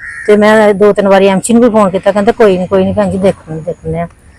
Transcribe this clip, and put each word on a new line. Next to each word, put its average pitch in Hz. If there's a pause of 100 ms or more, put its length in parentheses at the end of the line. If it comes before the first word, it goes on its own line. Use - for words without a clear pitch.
(260)
ਤੇ 208
ਮੈਂ 208
ਦੋ 202
ਤਿੰਨ 196
ਵਾਰੀ 196
ਐਮ 190
ਸੀ -
ਨੂੰ 233
ਵੀ 247
ਫੋਨ 208
ਕੀਤਾ, 190
ਕਹਿੰਦੇ 202
ਕੋਈ 202
ਨਹੀਂ, 180
ਕੋਈ 190
ਨਹੀਂ 190
ਭੈਣ 190
ਜੀ, 190
ਦੇਖਣ, 165
ਦੇਖਦੇ 160
ਹਾਂ, 170 (320)